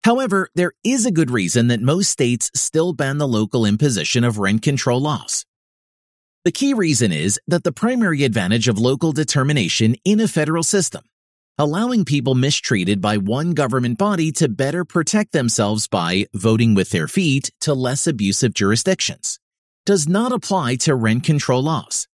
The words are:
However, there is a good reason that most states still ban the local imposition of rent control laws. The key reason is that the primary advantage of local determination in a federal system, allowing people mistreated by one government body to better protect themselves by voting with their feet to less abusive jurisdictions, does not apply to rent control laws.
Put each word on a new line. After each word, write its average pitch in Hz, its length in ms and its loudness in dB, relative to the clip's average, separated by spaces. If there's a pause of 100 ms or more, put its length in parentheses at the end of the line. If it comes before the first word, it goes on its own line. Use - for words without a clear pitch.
However, 233 500 2
there 180 180 0 (120)
is 233 200 0
a 254 60 2
good 156 200 2
reason 117 380 2
that 117 140 0
most 160 260 2
states 120 460 0
still 165 380 0
ban 139 260 -2
the 147 100 0
local 110 380 2
imposition 110 560 0
of 117 160 0
rent 101 240 0
control 131 380 0
laws. - 440 -4 (1000)
The 175 80 2
key 277 200 0
reason 151 380 0
is 85 280 -2 (100)
that 165 160 0
the 165 80 -2
primary 214 500 0
advantage 110 460 0
of 104 100 0
local 135 340 2
determination 131 920 0
in 208 160 2
a 226 80 2
federal 160 340 0
system, - 400 -2 (560)
allowing 190 460 2
people 135 320 0
mistreated 104 640 0
by 104 160 0
one 127 380 -2
government 123 440 0
body 185 340 0
to 156 160 0
better 139 360 -2
protect 208 480 0
themselves 110 560 0
by 90 440 0
voting 113 420 2
with 95 160 2
their 85 180 -2
feet 147 420 -2 (100)
to 151 140 -2
less 127 320 -2
abusive 110 480 0
jurisdictions, - 840 -2 (440)
does 185 240 0
not 226 240 0
apply 170 440 -2
to 143 180 0
rent 113 300 0
control 135 400 0
laws. 151 520 -4